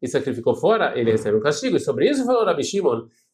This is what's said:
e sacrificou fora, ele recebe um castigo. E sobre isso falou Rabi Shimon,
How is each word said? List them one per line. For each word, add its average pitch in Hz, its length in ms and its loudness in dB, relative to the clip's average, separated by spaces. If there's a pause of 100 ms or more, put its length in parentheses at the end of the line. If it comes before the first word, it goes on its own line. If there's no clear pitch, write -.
e 127 80 -6
sacrificou 127 460 -2
fora, 180 440 0
ele 113 120 2
recebe 107 260 0
um 110 40 2
castigo. 151 360 0
E - 40 2
sobre 139 280 0
isso 269 160 0
falou 233 220 2
Rabi 165 180 0
Shimon, 135 440 -2 (260)